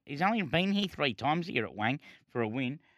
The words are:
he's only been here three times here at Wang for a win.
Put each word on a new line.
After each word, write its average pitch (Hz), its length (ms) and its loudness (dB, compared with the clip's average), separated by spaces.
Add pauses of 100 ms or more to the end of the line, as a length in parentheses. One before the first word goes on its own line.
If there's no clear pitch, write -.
he's 143 160 -6
only 214 220 2
been 170 280 2
here 202 160 2
three 143 260 0
times 160 340 0
here 123 180 0
at 76 100 -10
Wang 113 240 2 (320)
for 120 100 0
a 113 60 2
win. 131 320 -4 (180)